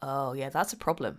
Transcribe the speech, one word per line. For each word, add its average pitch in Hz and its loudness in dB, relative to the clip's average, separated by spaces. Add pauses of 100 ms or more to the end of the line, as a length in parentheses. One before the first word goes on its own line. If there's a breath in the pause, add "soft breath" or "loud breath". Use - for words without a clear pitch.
"Oh, 139 0
yeah, 135 -2
that's 175 2
a - -6
problem." 123 0